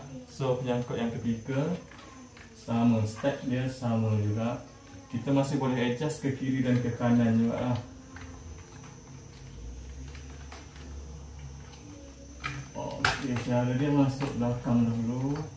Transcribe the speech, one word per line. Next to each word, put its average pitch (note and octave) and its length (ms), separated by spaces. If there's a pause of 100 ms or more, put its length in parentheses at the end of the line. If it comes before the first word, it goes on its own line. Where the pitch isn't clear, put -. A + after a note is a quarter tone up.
(320)
So, C3 320
penyangkut B2 340
yang A#2 140
ketiga A#2 480 (960)
sama, A#2 480
step - 420
dia B2+ 220
sama A2+ 520
juga. A2+ 440 (480)
Kita A2+ 240
masih C#3 240
boleh B2 320
adjust - 320
ke - 160
kiri C3 240
dan B2 160
ke A#2 160
kanan A#2+ 400
juga A#2 240
lah. B2 180 (4000)
Okey, - 720
cara B2 320
dia C#3+ 160
masuk C3+ 380 (100)
belakang A#2+ 480
dahulu. B2 480 (220)